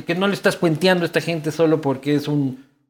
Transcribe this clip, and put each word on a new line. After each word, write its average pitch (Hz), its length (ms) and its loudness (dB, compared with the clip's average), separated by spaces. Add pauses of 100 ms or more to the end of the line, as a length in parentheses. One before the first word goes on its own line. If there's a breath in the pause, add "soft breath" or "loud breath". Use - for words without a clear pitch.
que 170 100 -4
no 185 120 0
le 196 80 0
estás 180 220 0
cuenteando 175 480 2
a - 20 0
esta 160 140 -2
gente 156 320 -4
solo 156 280 2
porque 139 340 -2
es 147 140 -2
un, 139 360 -2 (260)